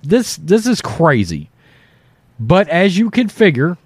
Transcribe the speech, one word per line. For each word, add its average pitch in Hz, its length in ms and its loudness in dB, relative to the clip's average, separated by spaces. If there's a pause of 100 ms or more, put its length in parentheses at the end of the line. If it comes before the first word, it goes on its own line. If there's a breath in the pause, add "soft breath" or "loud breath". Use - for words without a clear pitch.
This, 208 360 -2
this 190 280 0
is 240 160 0
crazy. 98 680 -2 (880 soft breath)
But 175 300 0
as 180 280 0
you 220 120 0
can 233 180 -2
figure 170 580 0